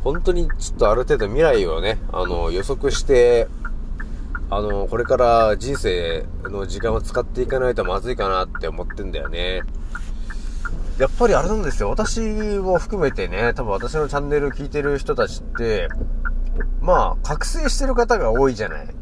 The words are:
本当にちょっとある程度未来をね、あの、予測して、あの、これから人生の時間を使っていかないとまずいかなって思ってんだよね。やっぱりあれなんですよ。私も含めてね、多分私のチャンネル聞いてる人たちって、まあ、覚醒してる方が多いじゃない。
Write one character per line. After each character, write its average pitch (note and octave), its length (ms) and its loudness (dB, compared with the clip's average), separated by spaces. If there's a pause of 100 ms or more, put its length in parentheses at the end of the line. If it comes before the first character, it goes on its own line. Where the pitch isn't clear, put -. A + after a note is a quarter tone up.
本 C#3+ 180 0
当 F#3 100 4
に F3 260 2
ち - 160 -6
ょ - 20 -6
っ - 40 -10
と G#2 120 6
あ A2 40 6
る B2 80 0
程 C3+ 140 2
度 A2 100 0
未 A#2+ 140 2
来 B2 260 6
を E2 140 -2
ね、 G#2 180 0 (120)
あ F2+ 140 -2
の、 E2+ 260 0
予 F2+ 120 0
測 C#3 280 0
し - 120 0
て、 A#2+ 440 6 (1000)
あ G#2 120 -2
の、 G#2 260 -2
こ A2+ 100 -2
れ A#2+ 60 0
か B2+ 140 2
ら A#2 400 6
人 B2+ 200 -2
生 E2+ 480 0 (180)
の G2 220 -4
時 - 140 -4
間 A2+ 140 0
を A2 80 0
使 - 180 -2
っ A#2+ 40 0
て B2 200 -2
い A#2 40 -2
か C3 120 0
な B2+ 100 2
い A#2 60 0
と G#2+ 100 0
ま F#2 160 -2
ず A#2+ 100 -4
い B2+ 40 -2
か G2+ 120 -2
な F#2 180 0
っ F2 40 -12 (100)
て - 80 -4
思 D#2+ 160 -6
っ F2 40 -4
て - 160 -8
ん - 80 -6
だ D2 80 -4
よ D2+ 100 -6
ね。 F2 320 -4 (1400)
や C3 100 2
っ - 100 0
ぱ A#3+ 100 4
り F#3+ 80 4
あ C3+ 80 2
れ E3 40 -2
な G#3 60 0
ん A3 80 0
で C#3+ 100 -2
す - 120 0
よ。 G2+ 60 0
私 G#3+ 300 0 (400)
も F#3 200 2
含 G3+ 220 -4
め C3+ 100 2
て F#2+ 160 -4
ね、 G#2+ 280 0
多 C3+ 80 -4
分 G#2+ 80 -2
私 A#2+ 220 -2
の D3+ 160 0
チ C#3+ 60 -4
ャ C#3+ 40 0
ン C#3+ 100 -4
ネ D3 100 4
ル C#3+ 100 0
聞 C#3 160 -6
い D3 40 -6
て D3 120 -2
る C#3+ 160 0
人 C#3+ 180 -2
た - 140 2
ち - 120 -8
っ - 20 -10 (120)
て、 G#2+ 320 0 (960)
ま C3 400 4
あ、 - 60 -2
覚 D3+ 180 -2
醒 D#4 240 0
し - 80 0
て C#4 80 0
る C4 80 2
方 A#3 240 4
が C3 140 2
多 C3+ 180 6
い A#2+ 60 -2
じ G#2+ 100 -4
ゃ F#2 40 -6
な D2+ 120 -8
い。 - 60 -10 (140)